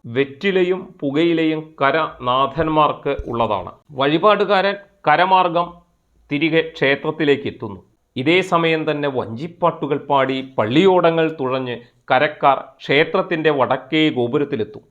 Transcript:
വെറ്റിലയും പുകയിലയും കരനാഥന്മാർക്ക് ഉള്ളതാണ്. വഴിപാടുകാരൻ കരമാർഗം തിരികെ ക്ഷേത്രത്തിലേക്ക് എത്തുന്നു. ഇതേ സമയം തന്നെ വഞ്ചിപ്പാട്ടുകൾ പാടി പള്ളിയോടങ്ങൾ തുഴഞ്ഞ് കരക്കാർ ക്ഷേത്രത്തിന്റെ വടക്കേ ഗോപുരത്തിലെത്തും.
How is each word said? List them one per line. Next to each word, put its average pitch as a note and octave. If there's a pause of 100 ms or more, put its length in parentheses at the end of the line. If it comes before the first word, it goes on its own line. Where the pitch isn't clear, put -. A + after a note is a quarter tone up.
വെറ്റിലയും F3+ (220)
പുകയിലയും D#3 (220)
കരനാഥന്മാർക്ക് C#3 (180)
ഉള്ളതാണ്. G#2 (280)
വഴിപാടുകാരൻ F#3+ (320)
കരമാർഗം F3 (580)
തിരികെ D#3+
ക്ഷേത്രത്തിലേക്ക് C#3+
എത്തുന്നു. G2 (360)
ഇതേ D#3+
സമയം E3
തന്നെ D3
വഞ്ചിപ്പാട്ടുകൾ C#3
പാടി C3+
പള്ളിയോടങ്ങൾ E3
തുഴഞ്ഞ് B2+ (340)
കരക്കാർ C#3+ (140)
ക്ഷേത്രത്തിന്റെ D#3+
വടക്കേ D3
ഗോപുരത്തിലെത്തും. B2